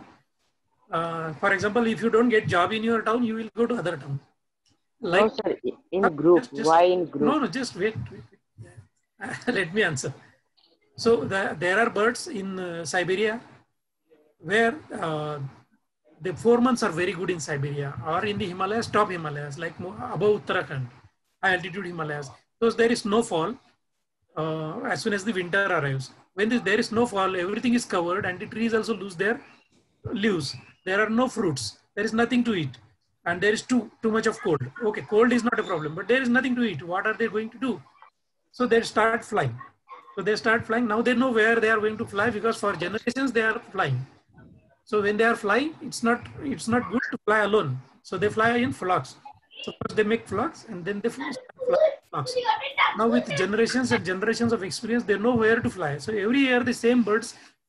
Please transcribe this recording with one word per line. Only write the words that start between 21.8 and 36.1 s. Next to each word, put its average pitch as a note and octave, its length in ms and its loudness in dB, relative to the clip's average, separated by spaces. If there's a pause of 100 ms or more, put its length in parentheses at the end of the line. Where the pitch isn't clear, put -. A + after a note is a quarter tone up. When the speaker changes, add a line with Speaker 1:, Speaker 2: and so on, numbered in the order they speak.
Speaker 1:
Himalayas. D3+ 420 -8 (320)
So A#3 80 4
there A3+ 220 2
is A#3 140 0
no G#3+ 160 2
fall, F#3 320 -2 (840)
uh, D#3+ 440 -4
as F#3+ 200 -4
soon A3 120 -2
as G3 120 -4
the A3+ 80 -2
winter F#3 320 0
arrives. C#3+ 460 -2 (220)
When G3+ 160 0
the, A#3+ 100 2
there F#3+ 200 2
is A#3 120 -2
no A#3 140 4
fall, F#3+ 300 0
everything G#3 380 0
is A#3+ 120 2
covered F3+ 400 -2
and F3+ 140 -4
the G3+ 60 -8
trees A3+ 280 -2
also A3 220 0
lose F#3+ 200 -10
their G3+ 260 -2 (640)
leaves. G3 500 -2 (300)
There F#3+ 180 2
are G#3 60 0
no A#3 180 2
fruits. - 520 -4 (160)
There G#3 100 -2
is A3 80 -4
nothing A#3 320 2
to A#3 80 0
eat. D3+ 240 -4 (480)
And F3 160 -2
there G3+ 100 4
is A3 100 -2
too, A#3 300 0 (100)
too A3 100 0
much A3 160 0
of G#3+ 120 -2
cold. D#3+ 220 0 (240)
Okay, G#3 160 0
cold A3+ 320 4
is A#3+ 100 2
not A#3 160 0
a G#3 40 -2
problem, D#3+ 320 -4
but F3+ 120 -8
there B3 140 4